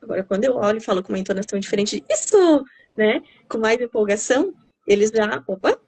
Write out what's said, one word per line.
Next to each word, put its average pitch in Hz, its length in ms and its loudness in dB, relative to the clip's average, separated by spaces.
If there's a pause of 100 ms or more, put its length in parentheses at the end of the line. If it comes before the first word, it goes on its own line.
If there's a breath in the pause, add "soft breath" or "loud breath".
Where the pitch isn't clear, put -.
Agora, 190 220 -6
quando 196 200 -4
eu 262 120 0
olho 214 220 0
e - 20 -6
falo 196 220 -4
com 196 100 -10
uma 196 60 -4
entonação 196 400 -6
diferente, 202 520 -4
Isso!, 349 540 2 (320 loud breath)
né? 220 260 2 (260 soft breath)
Com 240 100 -8
mais 226 220 0
empolgação, 240 760 -2 (320)
eles 202 240 4
já, 220 360 -2
Opa 208 420 0